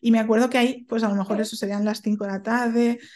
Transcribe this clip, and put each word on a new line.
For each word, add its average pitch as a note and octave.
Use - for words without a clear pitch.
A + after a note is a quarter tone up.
y A#3
me A3+
acuerdo A3+
que B3
ahí, B3
pues A3+
a G#3+
lo G3+
mejor G3+
eso G#3+
serían G3+
las G#3+
cinco G#3
de G3
la G3
tarde, A#3+